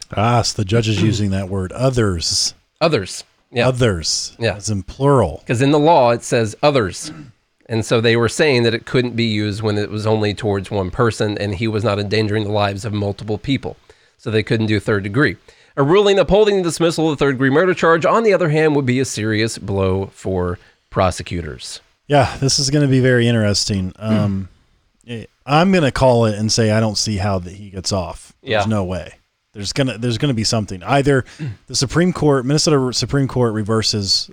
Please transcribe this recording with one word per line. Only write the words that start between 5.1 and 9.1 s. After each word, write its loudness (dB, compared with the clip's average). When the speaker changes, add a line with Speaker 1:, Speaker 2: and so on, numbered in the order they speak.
Speaker 2:
'Cause -2
in 4
the 4
law, 6
it -2
says -2
others. 0
And -2
so 2
they 4
were 2
saying 2
that 2
it -6
couldn't -2